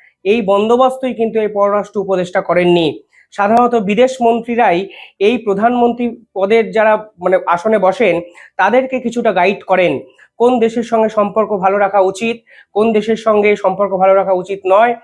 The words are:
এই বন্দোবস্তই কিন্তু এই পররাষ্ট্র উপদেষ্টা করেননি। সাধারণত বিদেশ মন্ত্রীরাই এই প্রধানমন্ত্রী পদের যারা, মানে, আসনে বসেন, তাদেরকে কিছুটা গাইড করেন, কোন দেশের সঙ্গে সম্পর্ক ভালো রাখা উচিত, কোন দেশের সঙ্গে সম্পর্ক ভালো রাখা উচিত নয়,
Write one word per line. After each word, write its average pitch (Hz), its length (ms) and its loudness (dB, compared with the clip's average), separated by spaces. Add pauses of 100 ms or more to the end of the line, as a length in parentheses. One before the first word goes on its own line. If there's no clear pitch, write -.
(240)
এই 220 180 0
বন্দোবস্তই 240 720 0
কিন্তু 220 260 -4
এই 214 80 -2
পররাষ্ট্র 202 520 -2
উপদেষ্টা 185 400 -2
করেননি। 175 460 2 (480)
সাধারণত 233 400 2
বিদেশ 226 380 0 (100)
মন্ত্রীরাই 233 560 0 (400)
এই 220 200 2
প্রধানমন্ত্রী 240 680 0 (280)
পদের 202 360 0
যারা, 214 220 2 (280)
মানে, 185 160 2 (100)
আসনে 208 320 0
বসেন, 190 360 2 (420)
তাদেরকে 254 440 0
কিছুটা 233 320 -2
গাইড 180 320 0
করেন, 185 280 0 (440)
কোন 247 220 2
দেশের 226 240 -2
সঙ্গে 220 260 0
সম্পর্ক 208 480 -2
ভালো 190 220 0
রাখা 196 220 2
উচিত, 190 360 -2 (360)
কোন 220 200 2
দেশের 214 240 0
সঙ্গে 208 400 2
সম্পর্ক 190 400 -2
ভালো 190 180 4
রাখা 190 180 0
উচিত 185 340 -4
নয়, 220 380 4